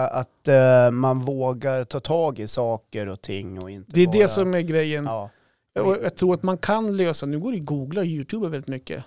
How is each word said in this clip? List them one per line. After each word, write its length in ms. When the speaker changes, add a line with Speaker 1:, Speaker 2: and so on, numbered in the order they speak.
Speaker 1:
att, 380
eh, 420
man 300
vågar 640
ta 160
tag 380
i 100
saker 600
och 120
ting 420
och 80
inte 220
Speaker 2:
Det 100
är 40
Speaker 1:
bara 120
Speaker 2:
det 100
som 260
är 60
grejen. 440
Speaker 1:
Ja. 260
Speaker 2:
Och 220
jag 140
tror 180
att 80
man 160
kan 380
lösa, 300
nu 120
går 120
det 60
ju 60
att 40
googla 340
och 60
YouTuba 420
väldigt 200
mycket, 380